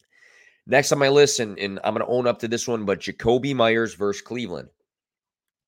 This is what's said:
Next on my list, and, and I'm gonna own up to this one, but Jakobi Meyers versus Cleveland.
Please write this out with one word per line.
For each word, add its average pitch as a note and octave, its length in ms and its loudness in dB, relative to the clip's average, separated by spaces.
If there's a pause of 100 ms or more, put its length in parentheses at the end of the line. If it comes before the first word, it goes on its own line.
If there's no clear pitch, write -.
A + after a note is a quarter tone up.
(640)
Next C3 260 4
on D3 60 0
my C#3 120 4
list, C#3 300 6
and, G#2+ 200 -6
and G2 240 -6
I'm G#2+ 100 -2
gonna A2 140 -4
own B2 180 0
up A#2+ 140 -2
to A#2 80 -6
this A2+ 200 -4
one, A2+ 160 -4
but G2 160 0
Jakobi B2+ 560 -2
Meyers A2+ 380 2
versus G2+ 280 -4
Cleveland. F2+ 480 -10 (1000)